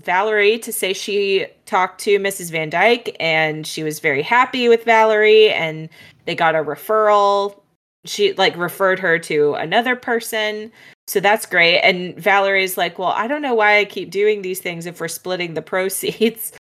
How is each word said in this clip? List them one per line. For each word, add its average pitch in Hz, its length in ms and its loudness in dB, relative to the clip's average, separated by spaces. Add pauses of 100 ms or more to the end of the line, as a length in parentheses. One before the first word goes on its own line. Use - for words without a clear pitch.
Valerie 208 560 2
to 226 120 -12
say 190 200 -4
she 196 540 -2 (200)
talked 190 360 -2
to 202 180 2
Missus 190 300 -6
Van 160 200 -6
Dyke, 220 480 0
and 156 480 -2
she - 160 -10
was 156 160 -6
very 147 240 -2
happy 240 460 2
with 226 160 4
Valerie, 220 680 6
and 160 380 -6 (380)
they 170 100 -6
got 165 180 2
a 160 80 0
referral. 202 960 0 (480)
She, 202 280 0
like, 180 220 0
referred 185 440 -2
her 170 180 0
to 147 360 0
another 233 420 -2
person. 220 720 -6 (380)
So 202 120 -2
that's 202 260 2
great. 175 340 4
And 180 360 0
Valerie's 196 640 0
like, 175 200 -2
"Well, 180 100 -2
I 208 180 -2
don't 294 160 -4
know 262 120 -2
why 208 240 4
I 208 80 2
keep 185 240 -12
doing 208 320 0
these 185 180 -8
things 170 260 -8
if 170 140 -12
we're 165 80 -6
splitting 175 460 -8
the 156 80 -8
proceeds." - 960 -4
<laughs> - 60 -20 (160)